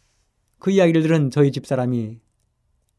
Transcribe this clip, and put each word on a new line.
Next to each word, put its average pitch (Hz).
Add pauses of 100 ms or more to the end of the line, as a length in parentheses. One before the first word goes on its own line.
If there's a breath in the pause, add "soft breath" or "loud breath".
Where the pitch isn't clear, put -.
(580)
그 190
이야기를 170
들은 156
저희 143
집사람이 123 (800)